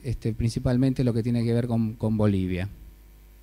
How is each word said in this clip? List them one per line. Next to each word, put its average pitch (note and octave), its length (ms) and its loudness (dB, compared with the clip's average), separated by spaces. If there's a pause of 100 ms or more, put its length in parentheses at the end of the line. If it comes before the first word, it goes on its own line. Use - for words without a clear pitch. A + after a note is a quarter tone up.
este, A#2 300 -4
principalmente B2 720 0
lo A#2 80 2
que A2+ 100 0
tiene A#2+ 220 0
que A#2 80 0
ver A#2+ 140 2
con, A2+ 260 0
con A2 240 -2
Bolivia. F#2+ 540 0 (720)